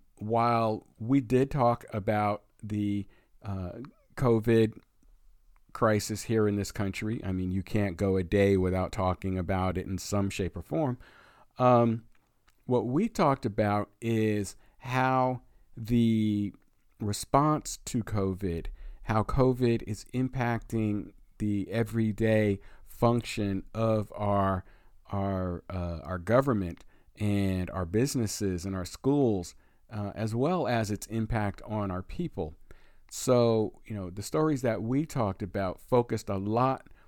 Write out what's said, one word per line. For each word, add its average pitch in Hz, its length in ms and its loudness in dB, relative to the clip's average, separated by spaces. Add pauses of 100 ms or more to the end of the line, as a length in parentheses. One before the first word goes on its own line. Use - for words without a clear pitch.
(160)
while 113 720 0 (100)
we 127 220 2
did 127 320 2
talk 120 400 2
about 104 520 0 (200)
the, 101 420 -2 (380)
uh, 95 360 -8 (360)
covid 113 560 6 (1000)
crisis 107 500 0
here 110 240 2
in 101 80 0
this 101 160 -2
country, 107 520 -4
I 95 80 -4
mean, 92 200 -2
you 95 100 -2
can't 101 360 -2
go 95 200 2
a 92 60 0
day 98 340 6
without 92 340 0
talking 92 460 -2
about 92 400 -2
it 92 80 -4
in 92 140 -6
some 98 320 -2
shape 90 260 -4
or 87 60 -10
form. 139 340 -2 (600)
Um, 120 460 4 (600)
what 120 220 2
we 156 200 0
talked 151 380 2
about 104 460 0 (100)
is 110 540 0 (240)
how 127 600 0 (360)
the 110 760 2 (480)
response 143 840 0
to 117 180 -2
covid, 95 640 -2 (360)
how 110 180 2
covid 123 600 2
is - 220 -8 (100)
impacting 117 960 -2 (260)
the 101 320 -2
everyday 110 880 2 (280)
function 117 760 -2 (140)
of 110 400 0
our, 98 500 0 (460)
our, 92 580 -2
uh, 87 340 -6
our 87 140 -6
government 107 680 0 (360)
and 98 500 0
our 92 160 -4
businesses 101 800 0
and 98 100 -4
our 90 100 -6
schools, 123 680 0 (400)
uh, 101 220 -6
as 107 180 -4
well 139 340 0
as 113 220 0
its 104 180 -6
impact 110 600 -2
on 107 240 -4
our 90 100 -6
people. 95 540 -8 (540)
So, 117 760 2
you 110 100 -8
know, 95 140 -8
the 95 120 -10
stories 151 420 0
that 110 200 0
we 131 220 0
talked 110 360 -2
about 98 380 -4
focused 120 480 0
a 101 80 -2
lot 113 520 0 (200)